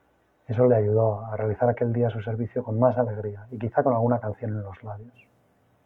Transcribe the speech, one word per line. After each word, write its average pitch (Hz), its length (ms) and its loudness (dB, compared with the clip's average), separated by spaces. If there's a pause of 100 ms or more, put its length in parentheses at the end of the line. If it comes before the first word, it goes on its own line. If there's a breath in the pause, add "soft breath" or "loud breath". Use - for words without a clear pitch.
(460)
eso 123 200 4
le 120 100 6
ayudó 107 480 2
a 107 120 -8
realizar 110 320 0
aquel 120 240 0
día 117 180 2
su 110 100 -6
servicio 113 420 -4
con 110 160 -4
más 123 200 4
alegría 104 520 -4
y 123 80 -10
quizá 117 240 0
con 135 120 2
alguna 117 240 2
canción 110 320 -6
en 107 120 -4
los 95 220 -14
labios. 110 420 -16 (600)